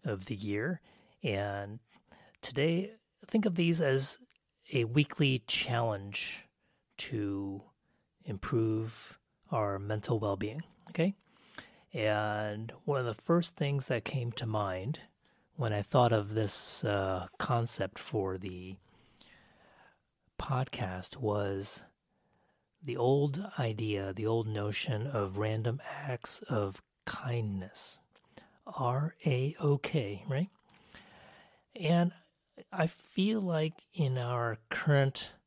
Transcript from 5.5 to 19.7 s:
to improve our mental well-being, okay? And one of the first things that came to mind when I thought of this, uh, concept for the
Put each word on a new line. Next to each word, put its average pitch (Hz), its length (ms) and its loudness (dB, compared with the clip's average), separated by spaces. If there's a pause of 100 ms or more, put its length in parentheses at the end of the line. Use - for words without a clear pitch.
to 98 640 -4 (640)
improve 113 920 -2 (320)
our 104 280 0
mental 104 420 0
well-being, 104 400 -2 (300)
okay? 180 240 2 (800)
And 107 800 0 (100)
one 139 160 2
of 123 60 0
the 110 80 0
first - 420 2
things 139 300 0
that 120 180 0
came 120 280 -2
to - 120 -6
mind 104 560 -2 (560)
when 117 160 0
I 104 80 2
thought 120 320 6
of 107 220 2
this, - 500 0
uh, 95 440 0 (100)
concept 117 600 0
for 95 380 -2
the 92 400 -10 (1600)